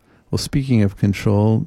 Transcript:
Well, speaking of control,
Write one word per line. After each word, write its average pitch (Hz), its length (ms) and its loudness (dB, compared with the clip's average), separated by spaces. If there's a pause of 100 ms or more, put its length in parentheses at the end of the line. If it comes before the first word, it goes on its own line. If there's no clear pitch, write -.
(300)
Well, - 80 -2
speaking 131 440 0
of 98 140 0
control, 104 720 0